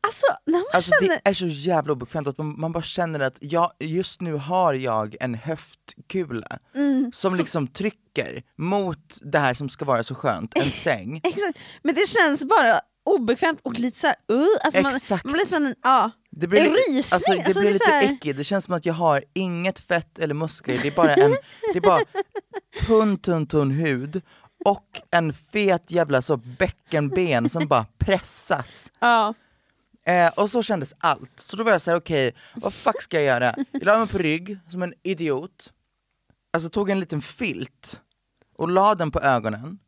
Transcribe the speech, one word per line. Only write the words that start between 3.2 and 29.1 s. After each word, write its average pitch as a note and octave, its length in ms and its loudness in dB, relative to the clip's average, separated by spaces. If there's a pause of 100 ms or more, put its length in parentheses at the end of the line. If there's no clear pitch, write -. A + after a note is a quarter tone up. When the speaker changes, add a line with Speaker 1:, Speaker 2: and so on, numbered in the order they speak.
Speaker 2:
att C3 200 -2
jag, E3+ 380 -2
just D#3+ 420 -6
nu E3+ 140 -6
har D#3 400 0
jag A2 460 -4
en B2+ 140 -4
höftkula - 1200 -10 (160)
Speaker 1:
Mm, C4+ 400 0
Speaker 2:
som G3 160 -2
Speaker 1:
så F3+ 80 0
Speaker 2:
liksom D#3+ 300 -2
trycker - 760 -8 (140)
mot F#3 680 -4
det D3 160 -2
här C3+ 160 2
som C#3 140 -8
ska - 160 -10
vara B2 200 2
så C3 100 -8
skönt, A2+ 440 -2
en C#3+ 120 0
Speaker 1:
<laughs> - 0 -
Speaker 2:
säng. C3+ 540 -4
Speaker 1:
Exakt, F#4 340 -4 (240)
men D4 120 0
det F#4 140 2
känns D4+ 360 2
bara C4+ 360 4 (240)
obekvämt D4 580 2
och A#3+ 160 -8
lite A#3+ 200 -4
så E4 80 0
här, C#4 100 2 (160)
uh, C#4 140 4 (180)
alltså C#4+ 180 2
man, C4+ 140 2
Speaker 2:
Exakt. - 280 -2
Speaker 1:
man C4+ 80 -4
blir E4+ 120 0
sån, D4+ 380 0
ja. B3 280 4 (220)
Speaker 2:
Det D#3+ 140 -4
blir G3+ 140 4
Speaker 1:
En E4 120 6
Speaker 2:
lite, G4+ 60 4 (140)
Speaker 1:
rysning, B3+ 60 2 (180)
Speaker 2:
alltså, G3 160 2
det F#3 120 2
Speaker 1:
alltså, F#3+ 160 2
Speaker 2:
blir - 20 2
Speaker 1:
det G3+ 80 4
är - 20 0
Speaker 2:
lite G3 120 2
Speaker 1:
så F#4 60 6
här C#4+ 240 4
Speaker 2:
äckligt. D3 220 -4
Det C#3+ 80 -4
känns G3 200 -2
som F3+ 100 -4
att E3 120 -4
jag E3 80 0
har D#3+ 380 2
inget F3+ 480 -4
fett - 380 -4
eller D3+ 160 -2
muskler. D3 480 -4
Det C#3+ 60 0
är C#3+ 80 -2
bara D#3+ 180 4
en, G#4 160 6
Speaker 1:
<laughs> B4+ 60 2 (360)
Speaker 2:
det - 60 0
är - 20 0
bara F#4+ 200 6 (840)
tunn, A3 320 4
tunn, E3 280 0
tunn D3 240 2
hud D3 520 -2 (420)
och - 360 -2 (100)
en E3 240 2
fet F#3+ 560 -2
jävla D3 320 2
så D3+ 140 0
bäckenben C#3 1120 -2
som D#3+ 160 -4
bara B2 200 2 (120)
pressas. - 1000 -4
Speaker 1:
Ja. A3+ 360 2 (720)